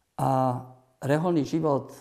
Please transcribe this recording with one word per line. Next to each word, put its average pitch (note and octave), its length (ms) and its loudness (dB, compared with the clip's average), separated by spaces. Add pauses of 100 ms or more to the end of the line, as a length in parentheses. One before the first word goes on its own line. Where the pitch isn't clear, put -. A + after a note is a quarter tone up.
(220)
A C3 400 0 (400)
reholný D#3 400 2
život, D3 600 -2